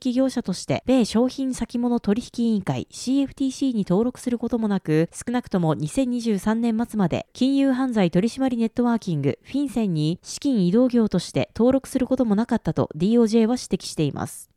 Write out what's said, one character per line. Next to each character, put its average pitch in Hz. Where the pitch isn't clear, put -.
引 254
業 262
者 247
と 190
し -
て、 135
米 254
商 240
品 262
先 240
物 240
取 208
引 -
委 220
員 190
会 127
シ 269
ー 277
エ -
フ -
テ 277
ィ 269
ー -
シ 269
ー 233
に 202
登 196
録 247
す 247
る 233
こ 233
と 240
も 220
な 196
く、 156
少 -
な 240
く -
と 190
も 156
二 147
千 262
二 240
十 226
三 220
年 233
末 -
ま 190
で 135
金 269
融 269
犯 254
罪 196
取 185
締 262
り 247
ネ 226
ッ -
ト 240
ワ 240
ー 226
キ 175
ン 143
グ、 135
フ -
ィ 285
ン 269
セ 226
ン 175
に 156
資 -
金 233
移 175
動 247
業 233
と 185
し -
て -
登 247
録 269
す 262
る 254
こ 262
と 262
も 208
な 220
か 240
っ -
た 156
と -
デ 156
ィ 220
ー 240
オ 233
ー -
ジ 220
ェ 226
ー 220
は 240
指 247
摘 -
し -
て 165
い 143
ま -
す。 -